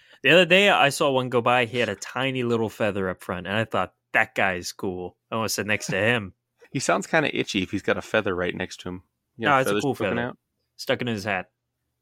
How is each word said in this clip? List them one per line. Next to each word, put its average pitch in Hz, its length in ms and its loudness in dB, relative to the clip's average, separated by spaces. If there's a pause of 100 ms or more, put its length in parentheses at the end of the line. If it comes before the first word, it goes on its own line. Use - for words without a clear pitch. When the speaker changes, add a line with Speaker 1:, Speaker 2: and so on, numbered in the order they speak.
(220)
Speaker 1:
The 131 80 4
other 175 140 8
day, 190 260 6
I 139 200 6
saw 143 200 0
one 127 180 0
go 123 120 2
by. 123 240 4
He 120 140 -4
had 113 100 2
a 101 80 -2
tiny 131 480 -4
little 117 240 0
feather 101 400 -2
up 90 120 -6
front, 90 280 -8
and 98 80 -2
I 113 80 2
thought, 95 300 -4 (180)
"That 113 240 2
guy's 92 340 0
cool. 90 460 -8 (120)
I 117 80 -4
wanna 110 120 -2
sit 101 180 -4
next 104 220 -2
to 101 80 -2
him." 107 380 0 (360)
Speaker 2:
He - 80 -6
sounds 185 300 0
kinda 156 280 0
itchy 107 280 -2
if - 80 -8
he's 101 100 -2
got 101 160 0
a 90 40 -8
feather 104 340 -2
right 90 180 -2
next 92 260 -8
to 90 100 -10
him. 90 120 -12 (340)
You 113 100 -4
got 147 40 4
Speaker 1:
No, 139 80 4
it's 131 80 2
a - 40 0
Speaker 2:
feathers 104 120 0
Speaker 1:
cool 135 140 0
Speaker 2:
poking 101 200 -2
Speaker 1:
feather. 120 120 -4
Speaker 2:
out? - 100 -14 (380)
Speaker 1:
Stuck 123 240 -4
in 123 80 -4
his 107 160 -4
hat. 95 260 -4 (520)